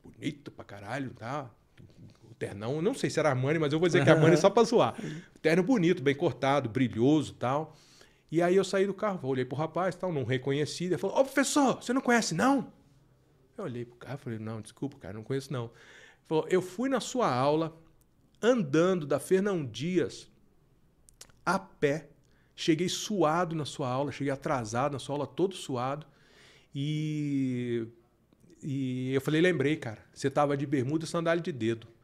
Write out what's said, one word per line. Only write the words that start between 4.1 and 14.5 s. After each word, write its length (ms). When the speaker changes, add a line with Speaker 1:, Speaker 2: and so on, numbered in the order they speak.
Speaker 1:
Armani 200
Speaker 2:
Aham. 80
Speaker 1:
só 80
pra 140
zoar. 320
Terno 220
bonito, 380
bem 140
cortado, 540
brilhoso, 640
tal. 420
E 100
aí 140
eu 80
saí 220
do 80
carro, 340
olhei 180
pro 120
rapaz, 380
tal, 160
não 120
reconheci. 600
Ele 120
falou: 220
"Ô, 40
professor, 580
você 120
não 80
conhece, 340
não?" 360
Eu 80
olhei 200
pro 100
cara 200
e 80
falei: 160
"Não, 220